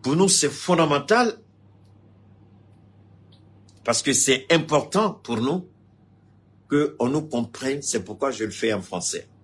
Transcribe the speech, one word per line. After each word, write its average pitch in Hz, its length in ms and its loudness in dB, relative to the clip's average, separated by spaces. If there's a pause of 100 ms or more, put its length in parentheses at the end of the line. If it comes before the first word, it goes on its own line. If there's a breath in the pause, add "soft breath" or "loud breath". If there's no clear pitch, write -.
Pour 139 160 0
nous 190 100 6
c'est 151 240 2
fondamental 170 880 2 (2500)
parce 113 160 0
que 139 100 -2
c'est 131 400 2
important 170 600 2
pour - 260 -6
nous 147 320 -2 (1000)
qu'on 143 380 0
nous 147 140 0
comprenne, 131 600 -4
c'est 110 220 -4
pourquoi 107 280 -4
je 113 120 -6
le 101 80 -6
fais 113 220 -2
en 98 80 -4
français. - 480 -8 (140)